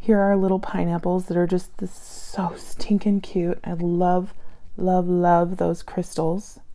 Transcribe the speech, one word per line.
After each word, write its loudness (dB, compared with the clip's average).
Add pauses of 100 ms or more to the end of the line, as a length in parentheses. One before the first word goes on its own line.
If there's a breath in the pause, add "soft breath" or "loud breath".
Here 4
are 4
little 4
pineapples -2
that -2
are 4
just -2
this, -6
so -8
stinking 0
cute. -2
I -6
love, 2 (420 soft breath)
love, 2
love 4
those 0
crystals. -4 (160)